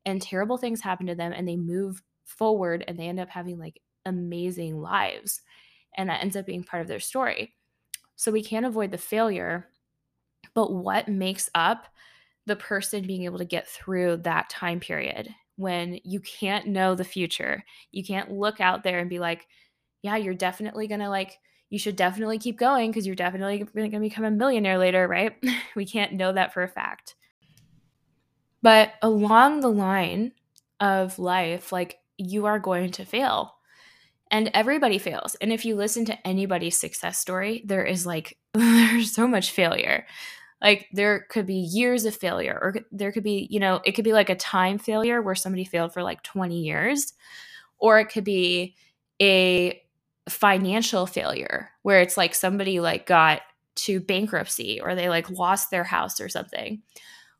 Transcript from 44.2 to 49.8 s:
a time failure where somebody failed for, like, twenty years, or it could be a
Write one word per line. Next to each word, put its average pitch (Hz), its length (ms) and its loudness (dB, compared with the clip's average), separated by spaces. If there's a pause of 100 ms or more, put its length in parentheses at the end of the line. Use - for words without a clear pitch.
a 185 60 2
time 190 420 0
failure 226 420 0
where 190 140 -2
somebody 185 300 -4
failed 170 280 -2
for, 180 100 -6
like, 175 200 -6
twenty 175 400 -4
years, 180 500 -2 (640)
or 220 220 8
it 214 60 0
could 214 180 -4
be 180 500 0 (460)
a 185 640 4 (460)